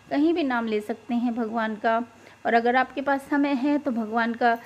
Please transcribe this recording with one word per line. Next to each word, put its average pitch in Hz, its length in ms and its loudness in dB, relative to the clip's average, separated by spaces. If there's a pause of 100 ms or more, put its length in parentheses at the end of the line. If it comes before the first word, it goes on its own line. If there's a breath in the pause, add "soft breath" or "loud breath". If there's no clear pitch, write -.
कहीं 302 240 2
भी 339 100 0
नाम 240 220 -2
ले 214 140 0
सकते 226 340 -6
हैं 240 220 0
भगवान 220 400 -4
का। 226 280 0 (420 loud breath)
और 220 80 0
अगर 233 220 4
आपके 262 260 0
पास 277 280 -2
समय 285 200 2
है 285 280 0
तो 285 140 -2
भगवान 226 420 -2
का, 233 320 2